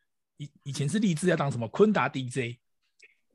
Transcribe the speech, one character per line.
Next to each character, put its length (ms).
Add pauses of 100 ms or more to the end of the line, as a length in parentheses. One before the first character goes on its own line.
(360)
以-， 140 (140)
以 80
前 160
是 100
立 160
志 140
要 80
当 140
什 80
么 100
昆 240
达 160
D 200
J， 320 (760)